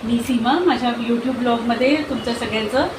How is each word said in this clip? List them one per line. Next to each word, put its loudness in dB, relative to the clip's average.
मी 0
सीमा, 2
माझ्या 2
YouTube -2
ब्लॉगमध्ये 2
तुमचं -4
सगळ्यांचं -2